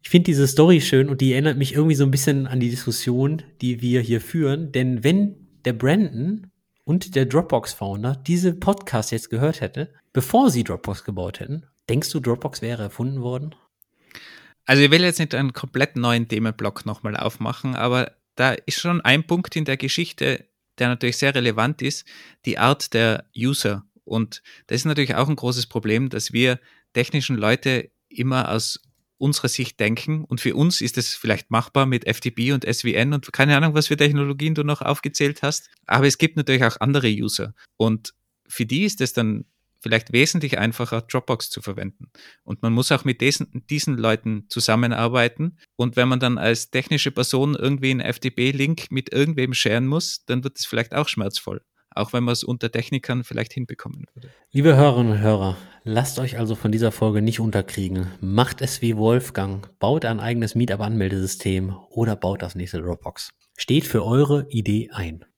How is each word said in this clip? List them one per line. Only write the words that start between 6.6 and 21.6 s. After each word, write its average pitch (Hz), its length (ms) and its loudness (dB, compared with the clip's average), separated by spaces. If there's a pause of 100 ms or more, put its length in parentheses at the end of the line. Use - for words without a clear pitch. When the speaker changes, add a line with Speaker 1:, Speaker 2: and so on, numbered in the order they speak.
Speaker 1:
und 175 320 -2
der 135 120 4
Dropbox-Founder 117 880 -2 (120)
diese 175 260 2
Podcast 185 580 -2
jetzt 110 180 -6
gehört 139 320 0
hätte, 135 320 -6 (180)
bevor 226 400 4
sie 123 120 2
Dropbox - 420 -6
gebaut 92 340 -8
hätten, 143 260 -10 (240)
denkst 131 220 0
du, 160 80 -4
Dropbox 123 420 -4
wäre 113 220 -6
erfunden 127 380 -6
worden? 127 340 -6 (1080)
Speaker 2:
Also 139 180 6
ich 143 80 6
will 170 100 6
jetzt 180 180 0
nicht 160 140 -2
einen 131 200 -2
komplett - 420 -4
neuen 120 320 0
Themenblock 110 580 -4
nochmal 107 300 -6
aufmachen, 110 600 -4
aber 123 360 0 (240)
da 131 160 2
ist - 280 -6
schon 175 220 -2
ein 143 240 4
Punkt 175 300 -2
in 156 100 -2
der 135 120 -2
Geschichte, 135 680 -2 (320)
der 123 120 2
natürlich 123 280 -2
sehr 139 160 2
relevant 120 480 0